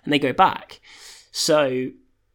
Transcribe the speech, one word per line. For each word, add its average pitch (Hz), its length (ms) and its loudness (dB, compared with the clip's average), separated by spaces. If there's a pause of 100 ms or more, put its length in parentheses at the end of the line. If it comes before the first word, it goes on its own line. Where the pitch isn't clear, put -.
And - 80 -6
they 147 80 2
go 135 140 0
back. - 480 0 (500)
So 135 600 0 (440)